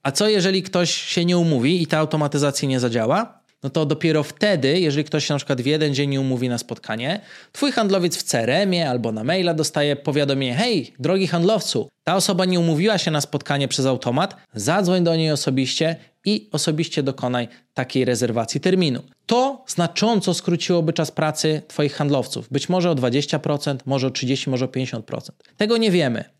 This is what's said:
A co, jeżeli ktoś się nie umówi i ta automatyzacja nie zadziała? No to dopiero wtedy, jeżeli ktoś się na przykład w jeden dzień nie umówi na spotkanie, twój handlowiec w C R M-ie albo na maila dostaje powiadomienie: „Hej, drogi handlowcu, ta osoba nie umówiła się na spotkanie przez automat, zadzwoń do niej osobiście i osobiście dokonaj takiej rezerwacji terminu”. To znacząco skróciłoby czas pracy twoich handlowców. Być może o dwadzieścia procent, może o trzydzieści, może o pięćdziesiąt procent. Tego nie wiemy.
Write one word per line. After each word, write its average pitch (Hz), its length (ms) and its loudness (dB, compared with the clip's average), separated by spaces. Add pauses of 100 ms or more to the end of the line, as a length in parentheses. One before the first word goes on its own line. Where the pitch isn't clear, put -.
A 139 100 -2
co, 214 160 2
jeżeli 190 340 2
ktoś 175 320 0
się - 300 -2
nie 175 140 4
umówi 165 440 2
i 156 40 0
ta 160 120 0
automatyzacja 147 680 0
nie 131 120 0
zadziała? 117 580 0 (240)
No 135 80 -6
to 156 160 0
dopiero 156 360 2
wtedy, 165 580 0
jeżeli 151 240 0
ktoś - 220 -2
się 151 80 0
na 139 40 -2
przykład 127 220 -2
w 120 60 -2
jeden 151 280 0
dzień 143 160 0
nie 135 100 0
umówi 127 280 -2
na 120 100 -2
spotkanie, 123 600 -6 (320)
twój 285 200 -2
handlowiec 190 440 2
w - 60 -8
C - 180 -2
R 113 100 0
M-ie 175 400 2
albo 117 220 -2
na 110 120 -6
maila 175 300 0
dostaje 147 420 0
powiadomienie: 139 580 0
„Hej, 214 440 -2
drogi 180 280 0
handlowcu, 170 640 0 (160)
ta 170 120 0
osoba 185 280 0
nie 180 160 2
umówiła 170 380 2
się - 120 -2
na 151 100 0
spotkanie 143 480 -2
przez 131 180 0
automat, 131 500 0 (180)
zadzwoń 175 500 2
do 165 120 2
niej 160 160 2
osobiście 139 640 0 (280)
i 208 280 -2
osobiście 156 500 -2
dokonaj 123 460 -2 (260)
takiej 127 300 0
rezerwacji 117 560 0
terminu”. 180 420 2 (240)
To 254 420 0
znacząco 180 680 0
skróciłoby 170 580 0
czas 165 180 -2
pracy 156 580 -2
twoich 147 260 -2
handlowców. 131 560 -2
Być 135 180 -4
może 180 220 2
o 160 40 2
dwadzieścia 131 440 0
procent, 143 480 -4
może 131 200 0
o 127 40 0
trzydzieści, 131 400 -4
może 127 140 0
o 127 40 -4
pięćdziesiąt 127 360 -6
procent. - 380 -12 (140)
Tego 220 200 0
nie 226 140 4
wiemy. 139 340 2 (160)